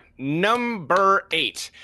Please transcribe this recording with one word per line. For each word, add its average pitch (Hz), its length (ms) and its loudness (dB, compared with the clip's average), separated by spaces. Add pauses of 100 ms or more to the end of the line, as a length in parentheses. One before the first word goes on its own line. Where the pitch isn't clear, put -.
(180)
number 190 1120 0
eight. 151 380 -4 (140)